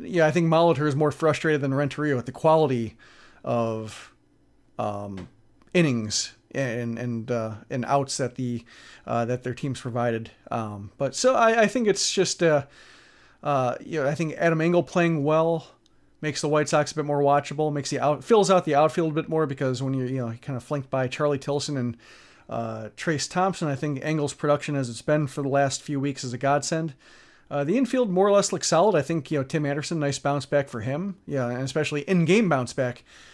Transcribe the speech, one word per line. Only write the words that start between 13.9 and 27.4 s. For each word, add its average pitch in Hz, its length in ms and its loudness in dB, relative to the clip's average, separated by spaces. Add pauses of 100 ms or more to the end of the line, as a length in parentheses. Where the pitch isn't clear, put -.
know, 131 60 2
I 147 60 0
think 156 200 -4
Adam 165 260 2
Engel 175 220 4
playing 170 420 0
well 160 440 2 (520)
makes 151 200 -4
the 156 80 -2
White 151 200 2
Sox 151 240 2
a - 20 -14
bit 156 100 -2
more 147 160 0
watchable, 143 520 2
makes 143 180 -4
the 139 100 -2
out-, 135 220 0
fills 202 280 6
out 180 140 6
the 151 100 0
outfield 160 380 4
a - 20 -6
bit 156 140 -2
more, 160 180 0
because 131 360 -2
when 135 120 -2
you're, 131 120 -2
you 131 120 -4
know, 117 220 -6
kind 135 160 -8
of 117 60 -8
flanked 139 280 -6
by 131 180 0
Charlie 147 300 0
Tilson 143 380 -4
and, 120 200 -4 (520)
uh, 113 480 -8
Trace 156 300 -2
Thompson, 180 400 -2
I 143 80 -2
think 135 300 -4
Engel's 151 300 -2
production 147 420 0
as 131 140 -2
it's 113 120 -12
been 151 240 0
for 143 160 -8
the 139 60 -2
last 139 340 0
few 143 160 -4
weeks 135 240 -4
is 123 100 -6
a 123 60 -8
godsend. 147 560 -2 (580)